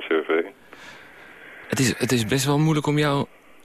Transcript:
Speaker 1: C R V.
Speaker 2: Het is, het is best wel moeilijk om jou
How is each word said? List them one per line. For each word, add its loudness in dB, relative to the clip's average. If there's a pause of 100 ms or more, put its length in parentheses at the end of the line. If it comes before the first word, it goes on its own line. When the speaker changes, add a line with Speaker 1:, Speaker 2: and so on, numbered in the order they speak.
Speaker 1:
C -6
R 2 (100)
V. 2 (1200)
Speaker 2:
Het -2
is, 2
het 0
is 2
best 0
wel 2
moeilijk 2
om 2
jou 2 (380)